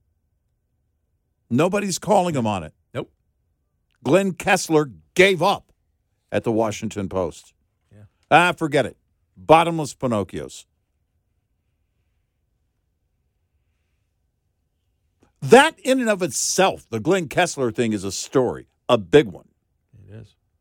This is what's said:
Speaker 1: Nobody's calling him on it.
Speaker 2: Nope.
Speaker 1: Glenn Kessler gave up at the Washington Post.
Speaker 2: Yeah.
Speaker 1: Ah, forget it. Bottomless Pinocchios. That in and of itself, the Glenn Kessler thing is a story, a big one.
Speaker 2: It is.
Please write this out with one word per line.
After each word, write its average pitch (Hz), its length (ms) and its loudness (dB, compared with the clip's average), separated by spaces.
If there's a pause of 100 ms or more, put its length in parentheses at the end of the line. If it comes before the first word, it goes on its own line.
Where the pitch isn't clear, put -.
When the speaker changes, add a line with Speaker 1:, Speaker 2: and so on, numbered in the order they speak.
(1500)
Speaker 1:
Nobody's 185 500 -2
calling 180 360 0
him 120 120 -2
on 95 180 -4
it. 76 100 -18 (180)
Speaker 2:
Nope. - 200 -10 (880)
Speaker 1:
Glenn 185 300 2
Kessler 160 580 0 (240)
gave 185 280 4
up - 300 -2 (600)
at 104 100 -4
the 120 80 -4
Washington 107 580 -4
Post. 90 460 -8 (380)
Speaker 2:
Yeah. 104 120 -20 (280)
Speaker 1:
Ah, 170 200 6
forget 143 320 -2
it. - 120 -12 (400)
Bottomless 156 580 2
Pinocchios. 98 680 -6 (4000)
That 269 380 4
in 262 220 0
and 226 100 0
of 196 100 -2
itself, - 680 -2
the 110 100 -4
Glenn 165 280 -2
Kessler 143 420 -2
thing 113 220 -2
is 98 100 -4
a 98 100 -8
story, 95 540 -2 (220)
a 123 100 4
big 98 300 2
one. 82 200 -18 (600)
Speaker 2:
It 101 60 -20
is. 110 220 -20 (240)